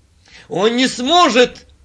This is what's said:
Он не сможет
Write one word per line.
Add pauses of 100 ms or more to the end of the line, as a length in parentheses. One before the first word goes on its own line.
(500)
Он
не
сможет (180)